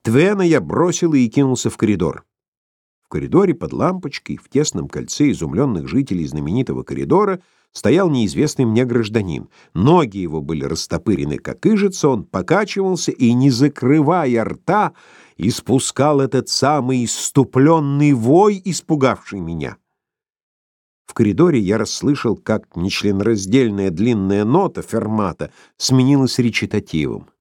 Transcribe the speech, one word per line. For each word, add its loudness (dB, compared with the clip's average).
Твена 2
я 4
бросил -2
и 4
кинулся 0
в -6
коридор. -2
В -20
коридоре 2
под -8
лампочкой, -6
в -20
тесном -2
кольце -2
изумленных -2
жителей -2
знаменитого -4
коридора, -2
стоял 2
неизвестный 0
мне 2
гражданин. -2
Ноги 2
его -6
были -6
растопырены, -4
как -6
ижица, 2
он 0
покачивался -2
и, 2
не 4
закрывая 2
рта, -2
испускал 0
этот -2
самый 0
исступленный 2
вой, 4
испугавший -2
меня. -8
В -20
коридоре 2
я 0
расслышал, -2
как -6
нечленораздельная 0
длинная 0
нота 0
фермата -4
сменилась 2
речитативом. -4